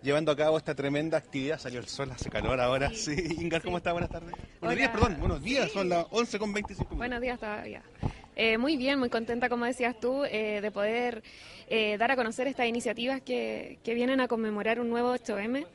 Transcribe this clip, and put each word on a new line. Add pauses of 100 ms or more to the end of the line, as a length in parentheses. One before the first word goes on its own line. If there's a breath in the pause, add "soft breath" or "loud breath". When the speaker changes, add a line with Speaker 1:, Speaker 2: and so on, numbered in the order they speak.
Speaker 1:
llevando
a
cabo
esta
tremenda
actividad.
Salió
el
sol,
hace
calor
ahora.
Speaker 2:
Sí.
Speaker 1:
Sí.
Ingar,
¿cómo
Speaker 2:
Sí.
Speaker 1:
está?
Buenas
tardes.
Buenos (140)
Speaker 2:
Hola.
Speaker 1:
días,
perdón.
Buenos
días.
Speaker 2:
Sí.
Speaker 1:
Son
las
once
con
veinticinco
Speaker 2:
Buenos
días
todavía. (540 loud breath)
Eh,
muy
bien,
muy
contenta,
como
decías
tú,
eh,
de
poder, (460 loud breath)
eh,
dar
a
conocer
estas
iniciativas
que,
que
vienen
a
conmemorar
un
nuevo
ocho
eme.